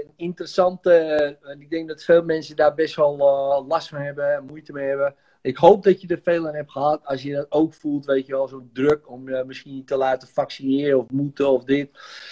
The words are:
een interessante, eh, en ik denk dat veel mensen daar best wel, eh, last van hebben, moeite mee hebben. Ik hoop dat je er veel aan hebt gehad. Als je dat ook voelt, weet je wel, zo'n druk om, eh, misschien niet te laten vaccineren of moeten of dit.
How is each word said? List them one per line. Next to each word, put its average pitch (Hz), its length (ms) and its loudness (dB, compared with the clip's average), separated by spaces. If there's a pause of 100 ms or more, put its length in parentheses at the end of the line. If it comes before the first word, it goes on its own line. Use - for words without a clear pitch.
een - 120 -20
interessante, 180 760 0
eh, 151 580 2
en 143 100 -16
ik 147 100 -16
denk 165 180 -6
dat 156 160 -12
veel 170 200 6
mensen 160 320 -4
daar 151 180 4
best 156 220 -2
wel, 147 220 2
eh, 139 500 2
last 156 200 -2
van 147 120 -10
hebben, 143 460 -4
moeite 151 260 -18
mee 139 160 -8
hebben. 139 260 -2 (280)
Ik 131 140 -4
hoop 190 280 6
dat 190 160 2
je 180 80 -18
er 165 140 -4
veel 170 260 -2
aan 151 60 -10
hebt 147 160 -8
gehad. 147 340 -2
Als 139 180 -6
je 143 120 -8
dat 143 140 -4
ook 156 260 0
voelt, 147 300 -6
weet 135 220 0
je 135 60 -10
wel, 135 160 -2
zo'n 127 240 -18
druk 143 380 0
om, 131 180 -16
eh, 131 160 -4
misschien 131 300 -16
niet 131 120 -14
te 139 100 -4
laten 131 320 -2
vaccineren 139 680 0
of 117 120 -4
moeten 139 400 0
of 127 140 2
dit. 139 260 -2 (420)